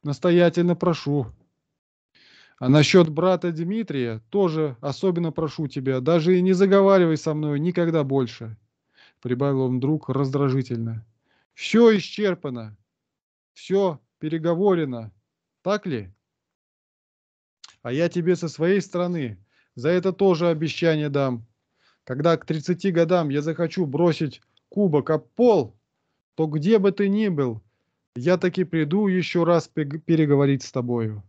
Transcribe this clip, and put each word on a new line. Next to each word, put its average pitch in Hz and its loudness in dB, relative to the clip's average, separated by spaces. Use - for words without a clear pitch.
Настоятельно 175 2
прошу. 147 -2
А 127 -2
насчёт 151 6
брата 175 0
Дмитрия 156 -6
тоже 156 -2
особенно 170 -4
прошу 156 -6
тебя, 131 -4
даже 165 2
и 180 2
не 185 2
заговаривай 190 4
со 156 -4
мной 147 -2
никогда 165 0
больше, 120 -4
прибавил 131 -2
он 127 -2
вдруг 143 -2
раздражительно. 131 -2
Всё 226 4
исчерпано, 143 -6
всё 185 -2
переговорено, 160 -2
так 208 -2
ли? 107 -8
А 117 -10
я 156 0
тебе 175 0
со 170 -8
своей 175 0
стороны 170 -6
за 127 -2
это 180 0
тоже 175 2
обещание 156 0
дам. 131 -2
Когда 151 0
к - -14
тридцати 175 -2
годам 170 2
я 143 -2
захочу 165 -4
бросить 151 0
кубок 151 0
об 156 -2
пол, 208 2
то 160 -2
где 160 2
бы 196 2
ты 196 -2
ни 208 0
был, 135 -2
я 165 0
таки 185 -2
приду 170 0
ещё 180 0
раз 165 2
пег-, 151 -6
переговорить 143 2
с - -16
тобою. 117 -4